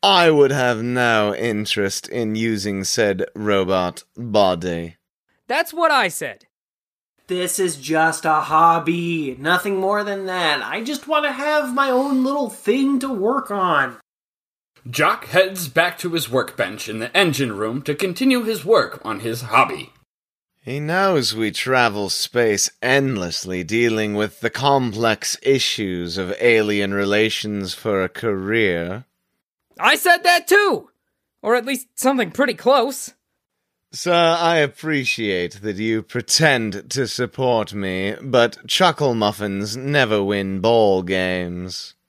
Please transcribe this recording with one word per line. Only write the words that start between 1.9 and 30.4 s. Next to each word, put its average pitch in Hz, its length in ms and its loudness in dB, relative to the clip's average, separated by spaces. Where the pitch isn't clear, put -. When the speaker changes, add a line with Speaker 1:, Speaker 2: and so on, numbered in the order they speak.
Speaker 1:
in 110 260 -4
using 104 500 -2
said 98 500 0
robot 95 720 0
body. 92 800 0
Speaker 2:
That's 311 260 -2
what 330 160 0
I 247 180 2
said. 131 380 -10
Speaker 3:
This 180 320 -4
is 180 180 0
just 156 480 0
a 156 100 2
hobby. 165 1000 2
Nothing 180 420 0
more 202 260 0
than 196 220 -6
that. 165 360 0
I 156 220 -6
just 277 240 -8
want 302 160 2
to 285 80 -2
have 277 420 -2
my 269 160 2
own 262 320 2
little 269 260 -2
thing 269 520 0
to 269 80 -6
work 233 420 -2
on. 156 460 0
Speaker 4:
Jock 151 380 0
heads 185 400 0
back 165 320 0
to 180 120 -6
his 160 200 -4
workbench 107 580 -4
in 110 120 -6
the 123 160 -8
engine 135 400 2
room 113 260 -4
to 147 140 -4
continue 233 480 0
his 214 200 -4
work 175 400 2
on 107 160 -8
his 117 220 -6
hobby. - 500 0
Speaker 1:
He 127 160 -8
knows 156 560 2
we 110 160 0
travel 110 600 0
space 113 600 0
endlessly, 98 840 -2
dealing 110 500 0
with 104 260 -4
the 117 100 -4
complex 117 920 0
issues 92 720 0
of 95 240 -4
alien 104 540 2
relations 101 800 0
for 98 300 0
a 90 40 -4
career. 98 960 -2
Speaker 2:
I 262 180 4
said 349 220 4
that 359 300 2